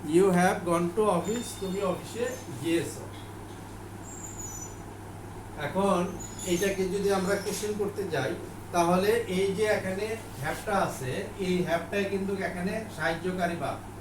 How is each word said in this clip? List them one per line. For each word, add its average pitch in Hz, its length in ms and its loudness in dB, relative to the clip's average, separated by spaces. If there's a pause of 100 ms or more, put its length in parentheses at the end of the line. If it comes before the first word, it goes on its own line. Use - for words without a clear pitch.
You 175 220 8
have 180 400 4
gone 170 260 4
to 214 60 4
office, 208 460 2 (120)
তুমি 190 220 -2
অফিসে 208 440 -2 (380)
গিয়েছো। - 360 0 (2500)
এখন 180 440 2 (400)
এইটাকে 185 420 2
যদি 196 240 2
আমরা 190 240 2
কোশ্চেন 208 420 -2
করতে 202 260 -2
যাই, 156 300 0 (380)
তাহলে 180 400 6
এই 196 420 2
যে 214 100 2
এখানে 208 520 0 (240)
হ্যাভটা 190 360 -2
আছে, 160 500 0 (120)
এই 180 240 2
হ্যাভটাই 170 420 0
কিন্তু 196 300 0
এখানে 185 500 -2 (120)
সাহায্যকারী 170 600 0
ভার্ব। - 440 -6